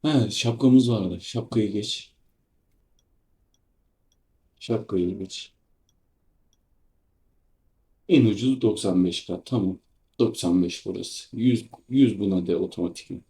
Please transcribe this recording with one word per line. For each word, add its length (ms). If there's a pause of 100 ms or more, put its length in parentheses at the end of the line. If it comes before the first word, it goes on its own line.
He, 280
şapkamız 600
vardı. 300
Şapkayı 520
geç. 400 (2500)
Şapkayı 580
geç. 340 (2500)
En 180
ucuz 360
doksan 420
beş 220
K. 180
Tamam. 340 (400)
Doksan 440
beş 240
burası. 500
Yüz, 320 (200)
yüz 320
buna 260
de 100
otomatik 540
mi? 200